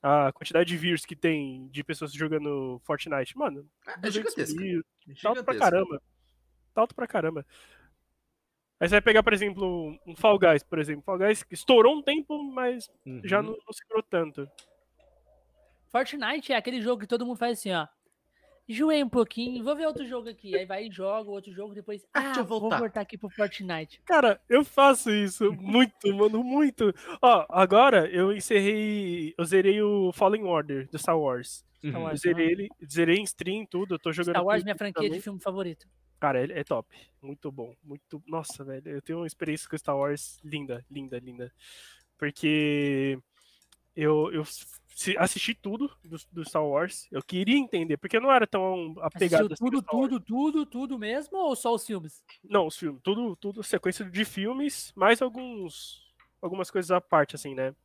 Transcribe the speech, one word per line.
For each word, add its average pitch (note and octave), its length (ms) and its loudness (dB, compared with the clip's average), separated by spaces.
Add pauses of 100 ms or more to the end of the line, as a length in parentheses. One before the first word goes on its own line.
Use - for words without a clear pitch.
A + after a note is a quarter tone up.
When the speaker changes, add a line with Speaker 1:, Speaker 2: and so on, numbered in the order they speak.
Speaker 1:
a C#3+ 320 4
quantidade E3+ 360 0
de F3 80 -4
views E3 280 -2
que E3 120 -14
tem C#3 500 -2
de C3+ 160 -10
pessoas D3 300 -10
jogando C#3+ 720 -4
Fortnite. - 520 -4
Mano, D3 320 -6 (160)
Speaker 2:
É, - 100 -14
é - 20 -16
Speaker 1:
duzentos G3+ 580 -4
mil, F#3+ 300 -4 (200)
Speaker 2:
gigantesco. - 180 -20
Speaker 1:
tá G#3 80 0
alto B3 140 -2
pra - 100 0
Speaker 2:
Gigantesco. G#3+ 40 -4
Speaker 1:
caramba. F3+ 440 2 (720)
Tá A3 60 2
alto - 140 2
pra A#3+ 140 -6
caramba. D#3+ 380 -4 (1300)
Aí - 100 0
você F#3+ 60 2
vai G#3 80 6
pegar, A3 220 6
por A3+ 80 4
exemplo, F#3 760 -2
um E3 80 -14
Fall G#3 240 6
Guys, E3 240 8
por - 160 -4
exemplo. D3 240 -4
Fall F#3+ 160 -4
Guys G#3 240 2
que - 120 -14
estourou B3 420 8
um C#4+ 60 -6
tempo, D4 380 -2 (120)
mas B3+ 360 -4 (160)
Speaker 2:
Uhum. B2+ 200 -12
Speaker 1:
já G3 180 2
não, A3 80 -8
não A3 220 -12
segurou - 320 -4
tanto. D3+ 440 -4 (1400)
Speaker 3:
Fortnite C4 640 -2
é B3 40 2
aquele B3 260 -2
jogo A#3 180 -2
que G#3 60 -10
todo A#3+ 180 -2
mundo A#3+ 140 -6
faz A#3+ 200 -2
assim, G3 140 -4
ó. D#3+ 140 0 (840)
"Enjoei D4 340 2
um B3+ 60 -2
pouquinho, A#3+ 560 -2
vou C#4+ 100 -2
ver D#4+ 120 -4
outro D4+ 200 -4
jogo A#3 220 -10
aqui." G3 260 -12
Aí F#3+ 120 -2
vai G3 200 -8
e A3 60 -12
joga G3+ 380 -6
o - 20 -10
outro G3+ 180 -14
jogo, G3+ 240 -14
depois, G#3 380 -14
Speaker 2:
Ah, C#4+ 80 0
deixa C4+ 200 -4
Speaker 3:
"Ah, - 20 -2
Speaker 2:
eu G3 40 -4
Speaker 3:
vou A3 140 -4
Speaker 2:
voltar. G#3 180 0
Speaker 3:
voltar A3 220 -2
aqui G3+ 160 -10
pro G3 140 -12
Fortnite." F#3 760 -6
Speaker 1:
Cara, B3+ 340 4 (120)
eu C4 160 6
faço C4+ 440 6
isso G#3 440 2
muito, G#3 480 4
<laughs> G3+ 120 2
mano, G#3+ 300 2
muito. B3+ 480 2 (300)
Ó, A3+ 260 8
agora F#3+ 600 6
eu F3+ 240 2
encerrei, G3+ 1040 0
eu E3+ 80 0
zerei F#3+ 340 4
o G3+ 320 2
Fallen G#3 320 2
Order D3 460 -2
do D#3 80 -8
Star E3 200 2
Wars. B2+ 460 -4 (180)
Speaker 2:
Uhum. D3+ 80 -6
Speaker 3:
Star D#3 120 -6
Wars, D#3+ 100 -4 (100)
Speaker 1:
Eu F3 120 2
zerei E3 140 2
Speaker 3:
né? E3+ 40 2
Speaker 1:
ele, G3 160 -4 (240)
zerei E3+ 240 4
em G#3 80 0
stream, F#3+ 400 -6
tudo, F#3 300 -6
eu D#3 40 -6
tô E3 140 -4
jogando E3+ 220 -2
Speaker 3:
Star F3+ 100 2
Wars, G#3 160 2
Speaker 1:
com F#3 60 -8
Speaker 3:
minha G3+ 100 -4
franquia G#3 280 -6
de G#3 40 0
Speaker 1:
também. F3+ 140 -6
Speaker 3:
filme G3 180 -10
favorito. F#3 480 -8 (320)
Speaker 1:
Cara, C3 220 0
ele C3+ 100 -6
é D3 120 -8
top. - 300 -6 (280)
Muito C#3 280 -14
bom. B2+ 320 -14
Muito, D3 440 -18
nossa, D#3 360 -10
velho, C3+ 280 -14
eu C#3+ 100 -8
tenho E3 200 -8
uma E3+ 60 -6
experiência D#3 440 -6
com D#3 80 -6
Star C#3+ 180 -2
Wars C#3+ 480 -4
linda, C#3 460 -10
linda, C3+ 280 -12
linda. B2 320 -14 (680)
Porque D3 1000 0 (760)
eu, D3+ 380 2
eu D#3 100 -4
s-, - 760 -8
assisti F#3+ 360 0
tudo A3+ 360 -6 (140)
do, E3 120 -16 (160)
do E3+ 120 -10
Star D#3 200 0
Wars. D3+ 480 -2
Eu C3+ 100 -6
queria G3 340 0
entender, E3+ 400 0
porque G3 200 -4
eu A3 40 4
não C4+ 120 4
era A#3+ 140 6
tão F#3 540 -2
apegado E3+ 460 2
Speaker 3:
Assistiu D#3 80 -4
Speaker 1:
assim A3+ 100 -6
Speaker 3:
tudo, B3+ 120 0
Speaker 1:
ao A#3+ 60 0
Star - 140 -6
Wars. C4 140 2
Speaker 3:
tudo, B3 100 -2
tudo, D4 460 -2
tudo C4 320 -8
mesmo B3+ 400 -6
ou D#4 160 0
só A#3 200 -2
os - 120 -4
filmes? E3+ 360 -10 (200)
Speaker 1:
Não, G3 240 2
os D#3 100 -8
filmes. D3 260 -8
Tudo, G#3 340 -2
tudo, G3+ 260 -10
sequência G3 420 -2
de F#3+ 200 -4
filmes, B3+ 720 -6
mais A3+ 260 4
alguns, A#3 800 -10 (400)
algumas F#3 280 -6
coisas F3+ 200 -2
à F3+ 100 4
parte, D3+ 360 2
assim, C#3 180 -10
né? C3 200 -4 (100)